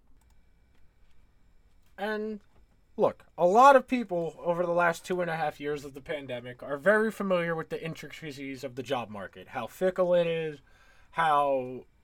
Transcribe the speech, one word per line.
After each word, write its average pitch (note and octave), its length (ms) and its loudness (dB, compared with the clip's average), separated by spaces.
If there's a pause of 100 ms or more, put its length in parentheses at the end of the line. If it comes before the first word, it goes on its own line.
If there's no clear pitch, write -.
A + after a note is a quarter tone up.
(2000)
And G#3+ 440 -6 (560)
look, - 260 0 (140)
a E3+ 80 2
lot B3 300 10
of B3+ 120 4
people F3+ 560 -2
over F3 220 0
the E3+ 60 -2
last E3+ 340 2
two F3+ 160 -2
and F3 80 -2
a D#3+ 60 -4
half D#3 240 -4
years C#3+ 260 -6
of C#3 80 -16
the C#3 80 -16
pandemic B2+ 640 -10
are C#3+ 140 -6
very G#3+ 340 2
familiar F3 440 -2
with D#3+ 140 -8
the D#3+ 120 -8
intricacies C#3 840 -12
of B2 120 -10
the C3 80 -8
job A#2 260 -4
market, F#2+ 400 -14
how A#2 180 -8
fickle F#3 460 0
it F3 140 4
is, D#3+ 320 -4 (520)
how C#3+ 760 0 (180)